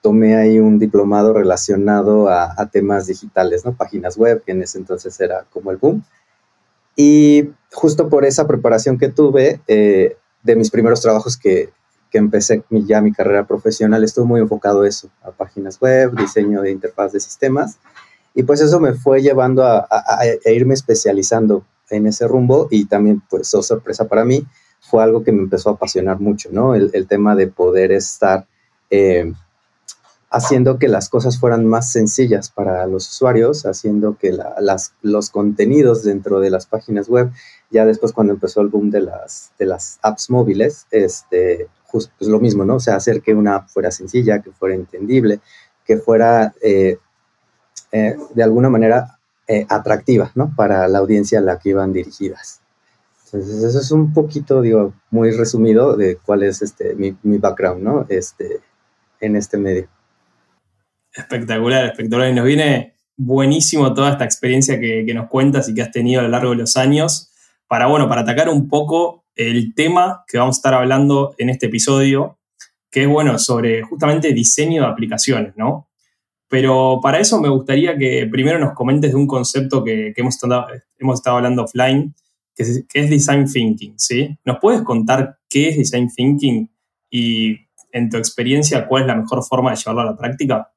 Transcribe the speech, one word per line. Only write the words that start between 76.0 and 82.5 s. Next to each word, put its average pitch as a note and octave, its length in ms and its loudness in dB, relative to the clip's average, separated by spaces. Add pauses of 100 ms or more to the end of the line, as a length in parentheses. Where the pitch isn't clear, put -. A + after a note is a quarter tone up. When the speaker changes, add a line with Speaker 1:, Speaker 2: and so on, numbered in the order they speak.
Speaker 2:
Pero C3 520 2
para C#3 200 0
eso G#3 200 0
me D3 80 0
gustaría C#3 480 0
que B2+ 320 -2
primero C3 300 0
nos D3 160 -2
comentes C#3 380 0
de C3 40 0
un C#3 120 2
concepto C3+ 560 -2
que, A2 280 -6
que A#2+ 80 -10
hemos B2 140 -2
estado, B2 320 -4 (320)
hemos B2+ 220 -2
estado B2 160 -2
hablando B2 260 -2
offline, C3+ 500 -2 (440)